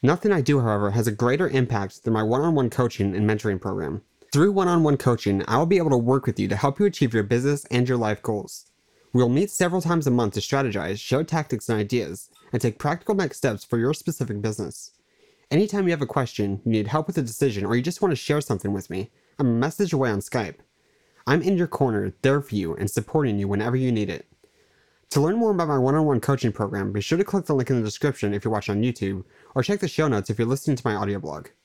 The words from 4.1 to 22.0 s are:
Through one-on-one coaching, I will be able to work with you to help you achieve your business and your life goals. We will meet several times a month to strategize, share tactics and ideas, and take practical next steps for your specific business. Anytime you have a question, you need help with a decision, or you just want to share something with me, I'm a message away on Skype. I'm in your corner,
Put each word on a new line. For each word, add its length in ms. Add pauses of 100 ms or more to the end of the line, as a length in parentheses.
Through 180
one-on-one 460
coaching, 500
I 120
will 80
be 120
able 120
to 60
work 300
with 140
you 80
to 80
help 240
you 60
achieve 280
your 80
business 440
and 220
your 100
life 220
goals. 460 (460)
We 100
will 60
meet 200
several 320
times 280
a 20
month 240
to 60
strategize, 580
share 240
tactics 460
and 100
ideas, 500 (240)
and 80
take 200
practical 340
next 220
steps 280
for 140
your 160
specific 480
business. 480 (600)
Anytime 320
you 80
have 100
a 40
question, 580
you 80
need 160
help 180
with 100
a 60
decision, 420
or 120
you 60
just 200
want 80
to 60
share 240
something 320
with 180
me, 220 (260)
I'm 80
a 60
message 400
away 180
on 80
Skype. 380 (720)
I'm 140
in 140
your 120
corner, 440 (100)